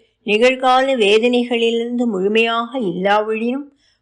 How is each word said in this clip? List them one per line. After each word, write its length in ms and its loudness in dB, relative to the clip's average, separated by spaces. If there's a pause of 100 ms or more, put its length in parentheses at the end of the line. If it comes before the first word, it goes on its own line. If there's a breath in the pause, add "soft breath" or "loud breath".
(280 loud breath)
நிகழ்கால 680 2
வேதனைகளிலிருந்து 1120 0
முழுமையாக 720 -2
இல்லாவிடினும் 880 -2 (340 soft breath)